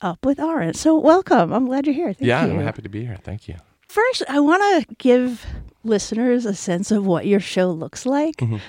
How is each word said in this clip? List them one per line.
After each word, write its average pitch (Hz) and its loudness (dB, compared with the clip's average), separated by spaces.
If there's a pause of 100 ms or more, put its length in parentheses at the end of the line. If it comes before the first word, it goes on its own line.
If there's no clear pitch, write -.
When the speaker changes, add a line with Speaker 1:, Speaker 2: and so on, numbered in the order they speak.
Speaker 1:
up 180 -6
with 277 0
Aaron. 285 -2
So 320 2
welcome. 302 4
I'm 247 0
glad 269 -2
you're 285 0
here. 311 -4
Thank - -2
Speaker 2:
Yeah, - 2
Speaker 1:
you. 165 -2
Speaker 2:
I'm - -2
happy 110 -6
to 107 -12
be 107 -8
here. 110 -10
Thank - -12
you. 87 -12 (320)
Speaker 1:
First, 480 0
I 277 0
wanna 339 4 (140)
give 247 2 (380)
listeners 226 0
a 196 -2
sense 185 -4
of 208 2
what 175 0
your 196 4
show 185 0
looks 160 -10
like. 294 -2
Speaker 2:
Mm-hmm. 113 -2 (100)